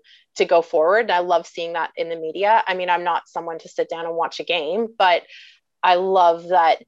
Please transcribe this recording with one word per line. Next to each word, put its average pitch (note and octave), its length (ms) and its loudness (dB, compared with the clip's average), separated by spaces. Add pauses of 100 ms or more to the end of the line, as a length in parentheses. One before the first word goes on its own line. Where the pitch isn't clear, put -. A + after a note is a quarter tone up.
(340)
to - 100 0
go E3+ 160 4
forward. F#3 520 2
I F3+ 80 2
love F3 260 0
seeing E3+ 280 -10
that E3 220 -4
in E3 120 -4
the E3+ 80 -6
media. F3 500 0
I F#3+ 80 -2
mean, F3+ 160 -4
I'm F3 140 0
not E3+ 240 -2
someone E3 320 -10
to - 80 -20
sit E3 200 -6
down E3 160 -10
and E3+ 120 -6
watch E3 240 -4
a D3+ 40 -12
game, F3 440 -4 (100)
but F3+ 240 2 (580)
I F3+ 140 4
love F3 540 2
that E3+ 400 2